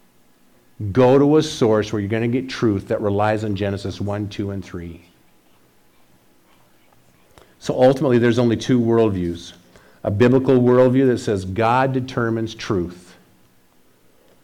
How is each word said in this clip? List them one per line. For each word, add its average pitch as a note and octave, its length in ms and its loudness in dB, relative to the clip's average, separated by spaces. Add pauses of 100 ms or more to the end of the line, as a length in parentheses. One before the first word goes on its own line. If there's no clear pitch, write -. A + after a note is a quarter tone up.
(920)
Go B2+ 260 4
to C#3+ 180 4
a D#3 60 4
source A2 500 0
where G#2+ 80 -4
you're G2+ 80 -4
gonna A2+ 200 -2
get C3 200 -4
truth G#2 400 -2
that A2+ 120 -2
relies G#2+ 440 -2
on G#2 120 -4
Genesis G2 440 -6
one, G2+ 280 -6
two, G2+ 240 -8
and G2 120 -10
three. F2 380 -14 (2500)
So - 160 -6
ultimately, C3 440 4
there's A#2 200 2
only A#2 180 2
two B2 240 0
worldviews. G#2+ 720 0 (480)
A G#2+ 80 -4
biblical B2+ 480 4
worldview B2+ 480 4
that B2 120 0
says G2 260 -4
God A2+ 480 0
determines A2+ 600 -4
truth. - 600 -6 (1300)